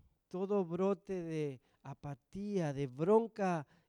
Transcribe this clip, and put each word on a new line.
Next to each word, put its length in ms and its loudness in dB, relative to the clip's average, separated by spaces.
todo 380 0
brote 580 -2
de 380 -4
apatía, 920 -4
de 140 -2
bronca 800 2